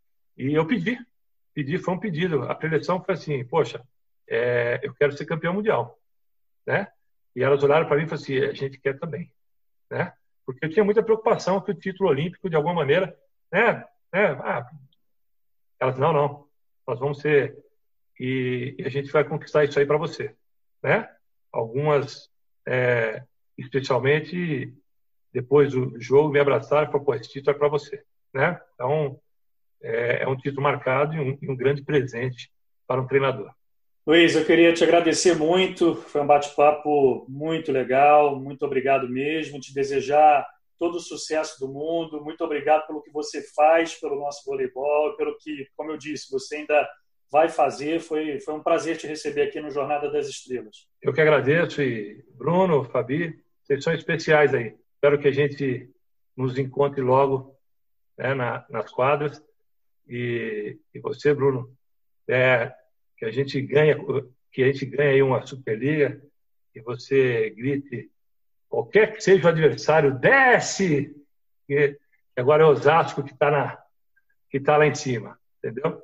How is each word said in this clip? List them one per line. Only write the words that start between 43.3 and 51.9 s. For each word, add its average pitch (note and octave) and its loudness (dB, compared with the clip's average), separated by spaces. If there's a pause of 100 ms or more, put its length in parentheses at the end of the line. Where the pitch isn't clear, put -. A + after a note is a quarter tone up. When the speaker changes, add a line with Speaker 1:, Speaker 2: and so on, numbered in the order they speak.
Speaker 2:
faz D#3+ 2
pelo C#3+ -6
nosso C#3+ -8
voleibol, C#3+ -2
pelo D3 -6
que, C#3+ -12
como D#3 -10
eu D3+ -8
disse, C#3 -12
você C3+ -8
ainda D3 0 (420)
vai D#3+ 4
fazer. D3 -2
Foi, D#3 -6
foi D3+ -10
um D3+ -10
prazer D#3+ 0
te - -12
receber D3 -4
aqui D3+ -6
no D3+ -10
Jornada C#3+ -4
das C#3+ -4
Estrelas. B2 -12 (140)
Speaker 1:
Eu - -2
que D#3 0
agradeço, D3+ 2
e A2 -6